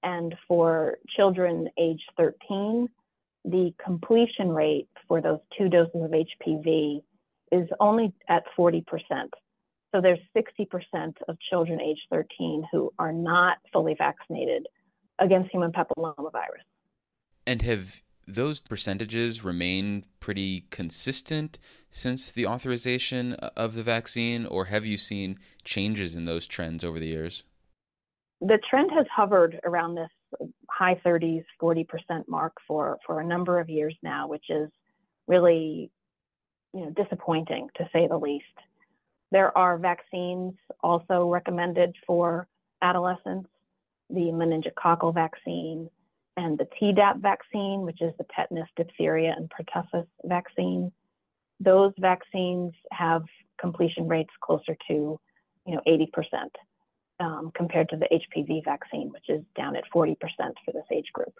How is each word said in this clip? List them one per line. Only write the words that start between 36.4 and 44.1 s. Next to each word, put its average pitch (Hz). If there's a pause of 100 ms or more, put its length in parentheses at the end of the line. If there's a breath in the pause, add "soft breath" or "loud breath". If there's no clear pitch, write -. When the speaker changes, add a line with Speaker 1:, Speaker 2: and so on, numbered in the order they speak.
Speaker 1:
you 190
know, 156
disappointing, 165
to 170
say 165
the 165
least. 147 (840)
There 190
are 180
vaccines 180 (280)
also 175
recommended 175 (100)
for 175 (340)
adolescents, 180 (600)
the 170